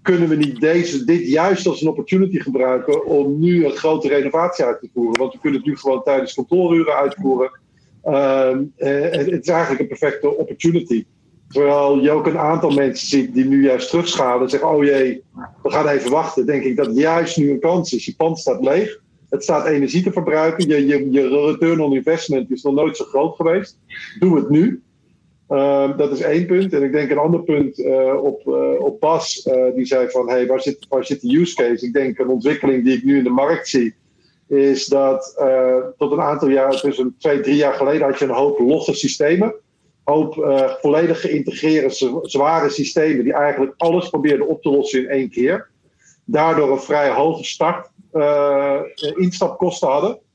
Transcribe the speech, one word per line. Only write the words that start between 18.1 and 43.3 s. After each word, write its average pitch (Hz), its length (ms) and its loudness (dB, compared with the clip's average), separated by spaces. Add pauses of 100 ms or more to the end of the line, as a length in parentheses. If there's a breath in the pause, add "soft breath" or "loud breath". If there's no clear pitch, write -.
pand 160 220 -2
staat 131 260 -2
leeg, 185 340 0 (300)
het - 140 -4
staat 151 240 0
energie 147 360 0
te 185 100 0
verbruiken, 160 560 0
je, 143 180 2
je, 139 240 0
je 131 180 2 (220)
return 165 300 0
on 143 140 0
investment 135 560 -2
is 127 120 -6
nog 139 120 0
nooit 151 220 0
zo - 80 -8
groot 160 320 -2
geweest. 175 420 -2 (400 loud breath)
Doe 175 180 4
het 135 140 0
nu. 175 320 2 (680)
Ehm, 139 460 2
dat 143 160 0
is 131 80 -4
één 165 260 0
punt. 185 260 0
En 143 100 0
ik 131 100 -2
denk 143 180 -2
een 143 80 2
ander 160 240 2
punt, 143 420 -2
eh, 135 380 2
op, 139 240 -2
eh, 139 380 0
op 139 160 -4
Bas, 160 420 -2
eh, 127 320 2
die 127 120 -2
zei 127 240 0
van, 123 180 -2
"Hey, 127 180 0
waar 131 140 0
zit, - 280 -6
waar 131 160 -2
zit 135 160 -6
de 127 180 2
use 170 160 2
case?" 120 320 0
Ik 117 60 -6
denk 131 260 -2
een 123 100 0
ontwikkeling 135 560 0
die 131 120 4
ik 120 80 -6
nu 139 140 4
in 127 60 2
de 123 60 0
markt 143 380 0
zie, 120 260 0 (540)
is 139 380 2
dat, 135 520 0
eh, 131 380 2 (220)
tot 139 140 -2
een 156 80 0
aantal 147 280 0
jaar, 135 340 2
dus 143 160 -2
een 127 200 -2
twee, 143 220 0
drie 135 160 0
jaar 143 180 2
geleden, 143 320 0
had 135 120 -2
je 147 60 0
een 131 60 -2
hoop 143 280 0
logge 139 360 2
systemen. 185 600 0 (500)
Hoop, 151 340 0
eh, 135 300 2 (120)
volledig 160 400 0
geïntegreerde 151 720 0
z-, - 220 -2 (100)
zware 147 460 0
systemen 143 560 0
die 131 100 0